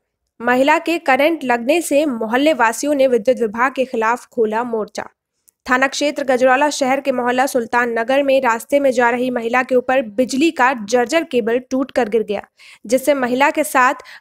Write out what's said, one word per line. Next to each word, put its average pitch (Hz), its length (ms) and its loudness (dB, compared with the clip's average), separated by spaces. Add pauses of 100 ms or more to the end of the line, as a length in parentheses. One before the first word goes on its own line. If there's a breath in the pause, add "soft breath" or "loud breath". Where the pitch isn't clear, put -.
(400)
महिला 254 400 2
के 320 200 -2
करंट 294 440 0
लगने 240 380 0
से 294 260 2
मोहल्ले 247 460 0
वासियों 240 420 0
ने 269 120 2
विद्युत 240 320 0
विभाग 233 340 -2
के 254 120 -2
खिलाफ 233 400 -2
खोला 220 380 -2
मोर्चा। 220 400 -8 (640)
थाना 262 220 2
क्षेत्र 294 380 -2
गजरौला 262 460 4
शहर 269 300 -2
के 269 100 -2
मोहल्ला 247 360 0
सुल्तान 240 520 -2
नगर 262 240 0
में 269 180 2
रास्ते 240 380 0
में 277 120 2
जा 240 180 2
रही 247 220 -2
महिला 240 320 -2
के 254 120 -2
ऊपर 254 260 0 (100)
बिजली 262 400 0
का 269 200 2 (140)
जर्जर 247 380 0
केबल 240 380 -2
टूट 262 300 -4
कर 233 180 -2
गिर 214 140 0
गया, 202 180 -8 (440 loud breath)
जिससे 254 300 2
महिला 262 340 0
के 302 140 0
साथ 269 400 0 (180 loud breath)